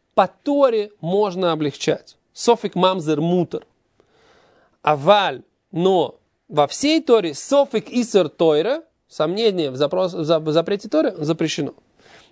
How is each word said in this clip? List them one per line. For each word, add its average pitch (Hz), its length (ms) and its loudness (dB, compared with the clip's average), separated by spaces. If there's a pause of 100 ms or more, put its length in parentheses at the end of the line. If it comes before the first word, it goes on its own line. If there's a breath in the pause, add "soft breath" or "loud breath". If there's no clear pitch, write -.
(140)
по 190 120 4
Торе 247 640 0 (100)
можно 180 520 0
облегчать. - 640 -4 (160)
Софик - 420 -2
мамзер 175 460 0
мутер. 170 460 -2 (1160 soft breath)
Аваль, 151 600 2 (280)
но 180 480 0 (300)
во 147 180 2
всей 302 360 0
Торе 208 320 2
софик 277 560 -2
исер 214 380 0
Тойра, 170 540 0 (260)
сомнение 180 640 -2
в 127 60 -10
запрос-, 175 380 0
в 165 100 -6
за-, 156 160 2
в 156 120 -4
запрете 202 360 -2
Торы 302 280 0
запрещено. 156 580 -4 (580 soft breath)